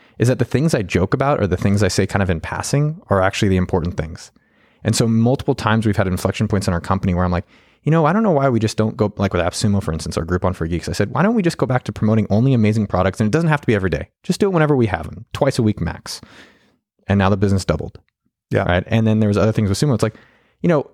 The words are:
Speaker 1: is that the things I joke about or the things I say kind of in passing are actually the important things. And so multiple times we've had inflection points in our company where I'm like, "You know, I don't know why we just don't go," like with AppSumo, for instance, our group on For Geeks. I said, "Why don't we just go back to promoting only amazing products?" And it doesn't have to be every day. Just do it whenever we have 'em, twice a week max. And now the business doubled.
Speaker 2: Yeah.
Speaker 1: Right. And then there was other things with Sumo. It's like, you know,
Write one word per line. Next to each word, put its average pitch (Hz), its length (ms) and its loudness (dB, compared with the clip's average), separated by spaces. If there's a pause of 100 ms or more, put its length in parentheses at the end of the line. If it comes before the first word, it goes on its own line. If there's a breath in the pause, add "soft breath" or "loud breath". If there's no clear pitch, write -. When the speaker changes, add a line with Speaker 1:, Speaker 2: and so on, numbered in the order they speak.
(180 soft breath)
Speaker 1:
is 117 100 2
that 127 100 0
the 123 60 -2
things 151 300 0
I 123 80 0
joke 92 320 0
about 139 260 0
or 101 60 0
the 87 100 0
things 98 260 0
I 98 60 2
say 98 180 0
kind 98 160 -2
of 92 60 0
in 85 120 -2
passing 147 680 -4
are 98 140 2
actually 98 260 0
the 95 80 4
important 90 400 -2
things. - 340 -10 (540 soft breath)
And 107 120 0
so 123 100 2
multiple 117 480 2
times 110 320 0
we've 104 100 2
had 101 100 0
inflection 95 420 -2
points 101 200 -2
in 92 60 0
our 85 60 -2
company 95 340 0
where 90 100 0
I'm 90 60 0
like, 87 160 -2 (360 soft breath)
"You 147 80 0
know, 160 140 4
I 147 80 2
don't 214 100 0
know 214 80 2
why 139 180 2
we 120 100 2
just 110 180 -2
don't 107 200 -2
go," 104 200 0
like 101 160 0
with 90 100 0
AppSumo, 98 400 0
for - 100 -4
instance, 80 240 -6
our - 80 -2
group 90 200 0
on 90 80 0
For - 140 -6
Geeks. 82 220 -4
I 82 40 -4
said, 101 180 -2
"Why 135 120 -2
don't 214 120 2
we 220 80 0
just 170 160 -2
go 143 80 0
back 123 180 -2
to 110 80 -6
promoting 110 380 2
only 120 240 4
amazing 107 320 2
products?" 92 340 0
And 107 60 2
it 104 60 0
doesn't 165 160 2
have 151 120 2
to - 60 -20
be 120 80 4
every 95 160 0
day. - 180 -4 (140)
Just - 180 -4
do 214 60 4
it 196 60 0
whenever 151 240 4
we 120 100 4
have 82 200 -4
'em, - 260 -16
twice - 260 0
a 127 40 2
week 107 180 0
max. - 400 -8 (840 loud breath)
And 98 120 2
now 95 100 2
the 101 80 2
business 98 280 0
doubled. - 340 -4 (520)
Speaker 2:
Yeah. 104 140 0
Speaker 1:
Right. 87 220 0
And 110 200 0
then 110 140 2
there 107 80 2
was 101 80 2
other 107 160 2
things 107 160 0
with 98 100 0
Sumo. 147 160 2
It's 104 80 -2
like, 110 140 -2 (460 soft breath)
you 175 60 0
know, 156 260 2